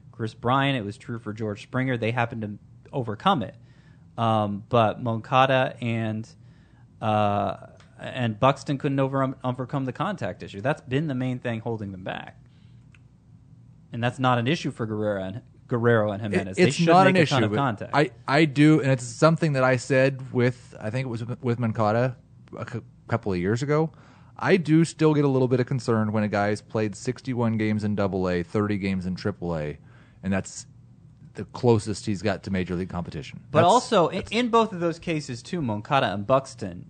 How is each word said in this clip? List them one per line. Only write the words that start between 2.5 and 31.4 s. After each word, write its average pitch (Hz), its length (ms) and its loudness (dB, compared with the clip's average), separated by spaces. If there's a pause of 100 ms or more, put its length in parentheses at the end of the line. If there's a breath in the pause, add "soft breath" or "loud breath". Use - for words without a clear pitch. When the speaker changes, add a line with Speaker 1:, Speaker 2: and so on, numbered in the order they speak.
Speaker 1:
overcome 123 520 0
it. - 120 -10 (640 soft breath)
Um, 107 520 0
but 113 320 4
Moncada 131 800 2
and, 113 460 -4 (760 soft breath)
uh, 104 560 0 (420)
and 113 400 -4
Buxton 135 380 2
couldn't 139 220 -2
over-, 135 440 0
overcome 131 420 -4
the 127 80 -4
contact 143 500 -6
issue. 98 180 -12
That's 143 200 -2
been 139 260 -2
the 135 80 -4
main 127 240 -4
thing 113 220 -6
holding 107 300 -6
them 92 120 -14
back. - 360 -10 (1500 soft breath)
And 117 120 -4
that's 120 160 -2
not 127 180 4
an 117 100 0
issue 147 240 -2
for 120 140 -6
Guerrero 104 380 -2
and, 98 180 -10 (260)
Guerrero 113 440 4
and 98 100 -6
Speaker 2:
It, 110 100 -6
Speaker 1:
Jimenez. 95 280 -2
Speaker 2:
it's 180 60 8
Speaker 1:
They 156 60 4 (120)
should 160 100 4
Speaker 2:
not 185 140 8
Speaker 1:
make 185 80 4
Speaker 2:
an 180 80 6
Speaker 1:
a - 20 6
ton 135 140 2
Speaker 2:
issue, 110 60 4
Speaker 1:
of 101 60 -2
Speaker 2:
but 104 60 0
Speaker 1:
contact. 123 380 -2
Speaker 2:
I, 151 160 2 (160)
I 151 180 6
do, 151 360 6
and 135 100 2
it's 127 140 2
something 156 480 2
that 131 100 2
I 127 140 4
said 131 540 0
with, 123 480 0
I 107 120 -8
think 131 140 -4
it 127 40 -8
was 113 160 -8 (160)
with 120 180 0
Moncada 113 580 0 (400)
a - 80 -8
cou-, - 180 -10 (240)
couple 104 260 -2
of 90 60 0
years 113 240 0
ago. 151 280 0 (460 soft breath)
I 156 200 2
do 156 280 4
still 156 280 2
get 147 120 4
a - 20 2
little 131 200 2
bit 123 120 2
of 123 60 0
concern 113 460 0
when 107 120 0
a 104 40 0
guy's 101 340 0
played 110 340 -4
sixty-one 117 640 -4
games 107 260 0
in 104 120 -2
double 95 340 0
A, 87 140 0
thirty 104 340 -2
games 95 280 -4
in 92 100 -4
triple 87 420 -4
A, 76 200 -6 (460 soft breath)
and 95 100 -2
that's - 320 -6 (680)
the 104 100 -12